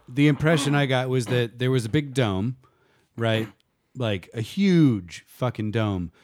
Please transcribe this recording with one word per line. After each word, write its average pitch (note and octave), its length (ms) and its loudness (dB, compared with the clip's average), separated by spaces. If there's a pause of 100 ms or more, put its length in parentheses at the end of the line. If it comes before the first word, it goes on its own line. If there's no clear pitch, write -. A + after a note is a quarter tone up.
The C#3 180 4
impression C#3+ 460 2
I C#3+ 140 2
got B2+ 220 0
was B2+ 180 0
that A#2+ 320 -2
there B2+ 100 0
was B2+ 160 0
a A2 40 -6
big C#3 260 -2
dome, A2+ 420 0 (580)
right? A2+ 320 -2 (480)
Like, G#2+ 380 -4
a A#2 80 -6
huge C#3+ 840 2
fucking A2+ 440 -6
dome G2+ 400 -2 (120)